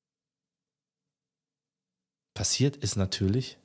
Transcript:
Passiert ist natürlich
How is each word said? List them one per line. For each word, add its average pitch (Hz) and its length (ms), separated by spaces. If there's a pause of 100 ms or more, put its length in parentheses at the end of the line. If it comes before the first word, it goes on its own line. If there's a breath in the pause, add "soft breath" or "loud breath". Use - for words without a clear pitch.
(2250)
Passiert 127 440
ist - 200
natürlich 98 680